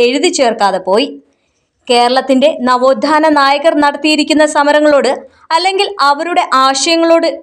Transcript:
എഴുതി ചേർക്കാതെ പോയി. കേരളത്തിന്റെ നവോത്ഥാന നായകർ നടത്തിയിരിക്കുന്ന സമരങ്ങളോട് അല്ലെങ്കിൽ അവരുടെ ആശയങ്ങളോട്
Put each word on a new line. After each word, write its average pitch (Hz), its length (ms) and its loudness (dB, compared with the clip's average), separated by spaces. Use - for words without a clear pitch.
എഴുതി 285 340 0
ചേർക്കാതെ 208 480 0
പോയി. 226 220 0
കേരളത്തിന്റെ 254 600 2
നവോത്ഥാന 269 560 0
നായകർ 285 360 0
നടത്തിയിരിക്കുന്ന 302 640 0
സമരങ്ങളോട് 294 680 2
അല്ലെങ്കിൽ 381 320 -2
അവരുടെ 330 340 -2
ആശയങ്ങളോട് 330 640 0